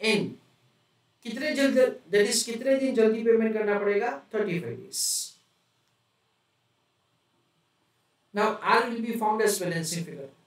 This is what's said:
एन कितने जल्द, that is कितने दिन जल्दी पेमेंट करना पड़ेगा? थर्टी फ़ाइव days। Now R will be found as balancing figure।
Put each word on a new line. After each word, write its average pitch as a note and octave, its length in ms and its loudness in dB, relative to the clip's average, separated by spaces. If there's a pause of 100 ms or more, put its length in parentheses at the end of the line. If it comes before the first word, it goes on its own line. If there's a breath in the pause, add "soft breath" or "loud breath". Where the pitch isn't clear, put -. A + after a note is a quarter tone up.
एन G#3 260 0 (960)
कितने B3 320 -6
जल्द, C4 240 4 (340)
that G#3 200 4
is - 100 0
कितने A#3+ 360 0
दिन C4 160 0
जल्दी A3 280 4
पेमेंट A3 300 4
करना G#3 260 0
पड़ेगा? G3+ 300 0 (240)
थर्टी G3 260 -2
फ़ाइव A#2 220 -8
days। - 200 -10 (3250)
Now G#3+ 160 0 (260)
R A#3 140 4
will A3+ 160 -6
be A3+ 160 -4
found A3 200 0
as G3+ 180 2
balancing E3 440 -4
figure। - 260 -14 (180)